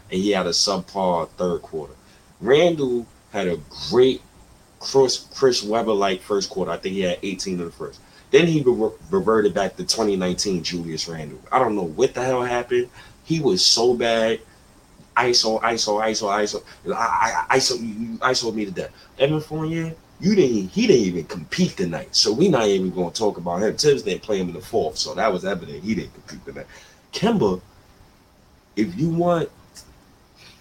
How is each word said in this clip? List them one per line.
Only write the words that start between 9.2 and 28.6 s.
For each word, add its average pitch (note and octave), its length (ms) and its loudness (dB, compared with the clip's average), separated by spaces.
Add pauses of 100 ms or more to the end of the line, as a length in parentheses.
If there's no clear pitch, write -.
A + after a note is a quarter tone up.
back G2 220 -2
to F2+ 100 -8
twenty G#2+ 300 0
nineteen F2+ 480 -2
Julius E2+ 440 -6
Randle. D#2 300 -12 (140)
I B2 80 4
don't A2 160 0
know F#2+ 80 -4
what B2+ 300 0
the B2+ 100 -4
hell B2+ 180 0
happened. B2 460 -2 (360)
He D#3+ 160 -2
was G2+ 240 2
so A#2+ 300 4
bad. A2+ 460 0 (760)
iso, A#2 460 2
iso, A2 400 0
iso, A2 260 -2
iso. G#2 340 -2 (300)
I, - 560 0
I, C3 100 4
iso, C3 220 0
you, A#2 60 -8
you A2+ 320 -8
iso B2 340 -2
me G#2+ 120 -4
to G2 60 -6
death. F2+ 200 -8 (280)
Evan D3+ 220 2
Fournier, D#3+ 540 -6 (260)
you G#3 140 2
didn't, A#2 340 4
he A3+ 180 0
didn't B2+ 200 6
even F2 180 -4
compete F2+ 520 -4
tonight. E2 380 -6
So - 180 2
we D3+ 160 4
not A#2+ 180 4
even F#2 240 2
gonna F2+ 200 -2
talk G#2 280 -2
about F2 240 -4
him. G#2 140 0
Tibbs C#3+ 260 2
didn't F#2 200 -4
play G#2 160 -2
him F#2 100 -2
in F2 60 -10
the E2 60 -12
fourth, F2 380 -2
so F2+ 160 -6
that G2+ 180 0
was F2+ 120 -4
evident E2+ 380 -8
he G2+ 120 -2
didn't E3 200 -6
compete - 300 -20
tonight. - 220 -14 (460)
Kemba, C#3 480 0 (1160)